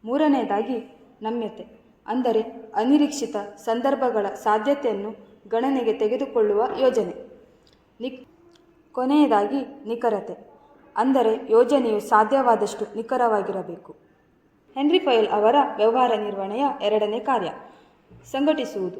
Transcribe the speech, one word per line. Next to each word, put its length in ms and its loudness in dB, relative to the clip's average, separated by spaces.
ಮೂರನೇದಾಗಿ 720 0
ನಮ್ಯತೆ, 380 -6
ಅಂದರೆ 380 0
ಅನಿರೀಕ್ಷಿತ 540 0
ಸಂದರ್ಭಗಳ 580 -2
ಸಾಧ್ಯತೆಯನ್ನು 680 0
ಗಣನೆಗೆ 380 0
ತೆಗೆದುಕೊಳ್ಳುವ 580 0
ಯೋಜನೆ. 300 0
ನಿಕ್-, 180 -10
ಕೊನೆಯದಾಗಿ 640 2
ನಿಖರತೆ, 460 -2
ಅಂದರೆ 360 2
ಯೋಜನೆಯು 440 4
ಸಾಧ್ಯವಾದಷ್ಟು 760 2
ನಿಖರವಾಗಿರಬೇಕು. 920 -2
ಹೆನ್ರಿ 300 4
ಫಯೋಲ್ 220 4
ಅವರ 180 4
ವ್ಯವಹಾರ 320 4
ನಿರ್ವಹಣೆಯ 400 -4
ಎರಡನೇ 400 0
ಕಾರ್ಯ 220 0
ಸಂಘಟಿಸುವುದು. 680 -2